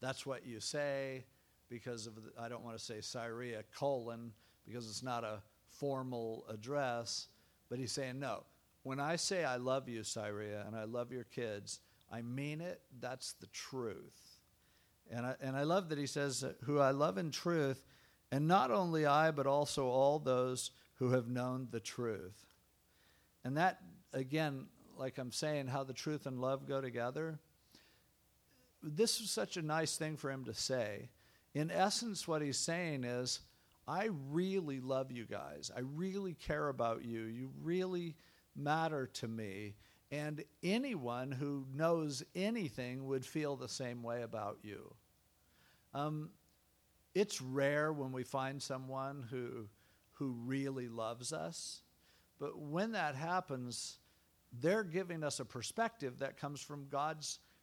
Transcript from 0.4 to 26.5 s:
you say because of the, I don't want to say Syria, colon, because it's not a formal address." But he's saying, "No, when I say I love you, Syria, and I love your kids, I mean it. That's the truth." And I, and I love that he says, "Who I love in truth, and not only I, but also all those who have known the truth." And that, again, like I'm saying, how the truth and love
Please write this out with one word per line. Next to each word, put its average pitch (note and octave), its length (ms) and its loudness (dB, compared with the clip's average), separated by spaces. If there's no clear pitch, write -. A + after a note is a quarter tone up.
you A#2 140 -8
say C#3 640 -2
because A#2+ 360 -6
of A2+ 100 -10
the, A2 220 -14
I A#2 120 -6
don't A#2 160 -8
want A#2 120 -6
to A2 60 -10
say G#2+ 160 -6
Syria, A#2 640 -4
colon, A#2 600 -2
because A2+ 220 -8
it's G#2 120 -8
not B2 220 0
a G#2+ 180 -4
formal B2+ 800 -2
address." A#2 800 -2
But B2 100 -2
he's B2+ 140 -2
saying, C3 260 -2
"No, B2+ 240 -4
when C3+ 160 -2
I D3+ 160 2
say F3 300 2
I C3 100 2
love B2+ 320 2
you, A2+ 160 -4
Syria, G#2 640 -4
and G#2+ 80 -6
I A2 80 -4
love A#2+ 300 -4
your B2+ 100 -6
kids, G#2+ 560 -4
I A#2 100 -6
mean C#3 380 -4
it. F3 220 -8
That's B2 340 -6
the - 140 -16
truth." - 960 -6
And A#2+ 160 -4
I, B2+ 140 -2
and C3+ 160 -2
I C#3+ 80 2
love F3 260 4
that D#3 80 0
he C#3+ 100 0
says, C3+ 360 0
"Who C#3+ 140 4
I C3+ 120 10
love D3+ 260 4
in E3+ 140 0
truth, C#3+ 540 2
and D3 160 6
not G#3 200 8
only F3 360 6
I, D3+ 260 8
but C#3 160 2
also C#3+ 380 4
all C3+ 340 6
those B2+ 520 4
who B2+ 160 4
have B2 180 6
known B2+ 420 0
the A#2 80 -2
truth." A2 680 -4
And C3 100 0
that, F3 240 4
again, C#3 540 0
like C3 200 -4
I'm B2 160 -4
saying, D3 340 0
how C3+ 160 0
the C3 80 -6
truth D3+ 340 -2
and C3 140 -4
love C3+ 260 0